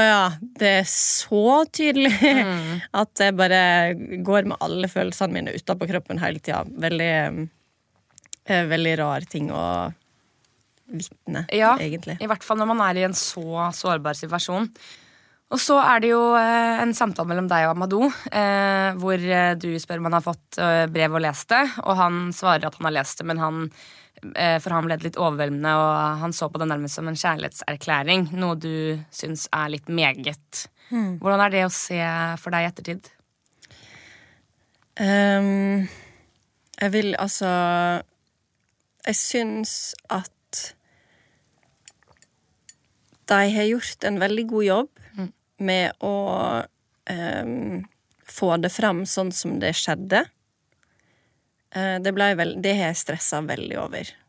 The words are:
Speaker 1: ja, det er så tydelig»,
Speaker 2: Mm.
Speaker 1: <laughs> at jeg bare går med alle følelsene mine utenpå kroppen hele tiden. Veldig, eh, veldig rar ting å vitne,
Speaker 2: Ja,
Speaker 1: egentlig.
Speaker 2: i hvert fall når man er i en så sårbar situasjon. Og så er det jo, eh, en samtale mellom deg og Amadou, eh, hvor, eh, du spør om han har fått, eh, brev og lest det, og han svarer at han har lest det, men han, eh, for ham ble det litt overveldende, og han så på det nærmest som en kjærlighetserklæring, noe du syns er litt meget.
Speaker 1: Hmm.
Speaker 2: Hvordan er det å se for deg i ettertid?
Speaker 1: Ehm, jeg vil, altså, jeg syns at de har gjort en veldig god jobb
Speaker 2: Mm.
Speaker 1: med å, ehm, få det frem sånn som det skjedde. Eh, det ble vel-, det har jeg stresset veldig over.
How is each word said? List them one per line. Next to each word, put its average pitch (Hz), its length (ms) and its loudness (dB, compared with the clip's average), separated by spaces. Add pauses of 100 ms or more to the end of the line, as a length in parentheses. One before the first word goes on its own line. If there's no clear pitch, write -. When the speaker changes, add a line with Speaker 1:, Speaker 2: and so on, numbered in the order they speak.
Speaker 1:
ja, 208 280 6 (280)
det 196 220 4
er - 20 0
så 226 880 2
tydelig», 269 480 2
Speaker 2:
Mm. 185 680 2
Speaker 1:
<laughs> - 40 -10
at 208 220 0
jeg 196 220 4
bare 180 580 4 (300)
går 196 220 4
med - 140 -4
alle 180 280 -2
følelsene 185 440 -2
mine 170 220 -4
utenpå 170 340 -4
kroppen 180 300 -4
hele 156 220 -4
tiden. - 360 -4
Veldig, 160 720 -2 (960)
eh, 180 200 2
veldig 160 320 0
rar 147 220 0 (100)
ting 147 200 -6
å 87 440 -2 (960)
vitne, 165 640 -10
Speaker 2:
Ja, 220 240 4
Speaker 1:
egentlig. 160 420 -6
Speaker 2:
i 214 80 -8
hvert 214 160 -4
fall 220 140 -2
når 214 180 0
man 233 60 0
er 185 160 2
i 185 80 0
en 185 80 -2
så - 320 -4 (320)
sårbar 156 400 -2
situasjon. 180 580 -4 (760)
Og 262 80 -2
så 277 260 4
er 240 160 6
det 233 100 2
jo, 233 240 4
eh, 233 460 4
en 233 140 0
samtale 190 340 -2
mellom 180 180 0
deg 165 220 2
og 165 80 0
Amadou, 190 300 2 (260)
eh, 196 600 2
hvor, 185 260 0
eh, 180 340 2
du 165 240 -4
spør 165 200 -6
om 170 60 -4
han 165 100 0
har 170 80 4
fått, - 360 -8
eh, 165 280 4
brev 160 280 0
og 165 60 2
lest 147 280 -2
det, 262 220 4 (140)
og 190 120 2
han 175 360 2
svarer 170 340 2
at 151 100 -6
han - 80 -8
har 156 80 0 (100)
lest - 160 -6
det, 165 80 -8
men 165 100 -2
han, 160 340 -2 (640)
eh, 165 260 2
for 175 100 -6
ham 165 160 0
ble 165 100 0
det 160 80 -10
litt 165 120 -6
overveldende, 147 600 0
og 151 440 2
han 165 120 -4
så 156 180 -4
på 165 80 -8
det 160 100 -2
nærmest 147 260 -4
som 160 120 -6
en 160 80 -4
kjærlighetserklæring, 156 1200 0
noe 180 240 0
du 156 420 -4 (140)
syns - 400 -8
er 151 160 0
litt 147 200 -8
meget. 143 800 -2 (200)
Speaker 1:
Hmm. 202 300 -2
Speaker 2:
Hvordan 196 260 2
er 202 60 2
det 190 160 2
å 185 40 -2
se 180 300 -4 (400)
for 175 100 -10
deg 170 140 0
i 175 80 -4
ettertid? 175 380 -10 (1900)
Speaker 1:
Ehm, 196 920 2 (920)
jeg 202 140 0
vil, 208 260 0
altså, 196 300 -2 (1600)
jeg 214 120 0
syns 220 560 -2 (360)
at 190 240 -6 (3000)
de 202 100 6 (160)
har 214 140 2
gjort - 400 -4
en 202 140 -2
veldig 214 260 0
god 214 160 0
jobb 202 240 2 (300)
Speaker 2:
Mm. 185 140 -8 (260)
Speaker 1:
med 185 420 0
å, 196 640 -2 (420)
ehm, 175 800 -6 (400)
få 170 360 0
det 180 120 -2
frem 190 320 0
sånn 185 280 -4
som - 260 -4
det 185 160 -2
skjedde. 190 500 -2 (1500)
Eh, 190 260 -2
det 190 160 -2
ble 202 220 2
vel-, 170 260 -2
det 196 140 2
har 170 160 0
jeg 170 40 -6
stresset 151 500 -4
veldig - 320 -8
over. - 260 -8 (240)